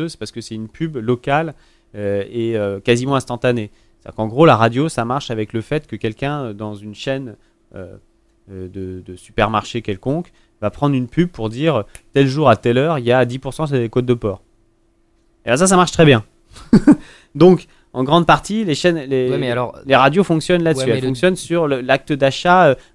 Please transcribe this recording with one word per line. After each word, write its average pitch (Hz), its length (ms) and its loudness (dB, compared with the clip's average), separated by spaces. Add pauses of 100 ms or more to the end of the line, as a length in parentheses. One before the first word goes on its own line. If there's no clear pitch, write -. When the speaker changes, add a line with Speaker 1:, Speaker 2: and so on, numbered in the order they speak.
Speaker 1:
eux, 165 80 -6
c'est - 100 -16
parce 107 120 -12
que 120 100 -12
c'est - 140 -14
une 110 120 -10
pub 160 300 -8
locale, 139 580 -2 (400)
euh, 101 340 -4
et, 117 280 -4
euh, 101 240 -4
quasiment 127 340 0
instantanée. 120 560 -4 (300)
C'est-à-dire - 160 -16
qu'en 110 100 -4
gros, 123 180 4
la 131 120 6
radio, 117 320 0
ça 120 160 -4
marche 131 260 -6
avec 110 220 -6
le 113 80 -4
fait 151 260 -6
que - 80 -12
quelqu'un, 139 480 -6
euh, 110 100 -8
dans 107 220 -10
une 104 180 -16
chaîne, 135 440 -8 (380)
euh, 92 200 -16 (560)
euh, 92 160 -12
de, 92 380 -12
de 92 100 -16
supermarché 110 680 -4
quelconque, 131 520 -6 (260)
va 104 100 -4
prendre 143 260 -2
une 127 120 -4
pub 175 220 -2
pour 110 200 -8
dire, « 127 360 -2 (280)
Tel 139 140 4
jour 139 220 2
à 110 80 6
telle 120 200 0
heure, 151 220 0
il 117 60 -8
y 120 80 2
a 127 100 4
dix 120 160 -4
pour 131 140 -10
cent 156 140 -6
sur 139 100 -2
les 120 100 -2
côtes 123 180 -2
de 123 80 0
porc. » 110 300 -6 (1000)
Et - 40 -4
là, 120 60 2
ça, 170 100 2
ça 185 120 4
marche 180 160 2
très 165 120 4
bien. 120 200 4 (480)
<laughs> - 640 2
Donc, 165 320 6 (260)
en 127 120 -4
grande 160 200 2
partie, 196 380 0
les 160 120 -2
chaînes, 170 220 0
les, 131 320 -2
Speaker 2:
Ouais, 127 80 -2
mais 123 140 -2
alors, 120 340 -4
Speaker 1:
les 135 120 4
radios 143 260 4
fonctionnent 170 400 0
là-dessus. 143 220 0
Speaker 2:
ouais, 123 60 2
mais 113 80 0
Speaker 1:
Elles - 40 -4
Speaker 2:
le 127 60 -2
Speaker 1:
fonctionnent 175 260 0
sur 170 320 -2
le, 135 140 -2
l'acte 131 320 -2
d'achat, 156 540 4
euh, 131 80 4 (200)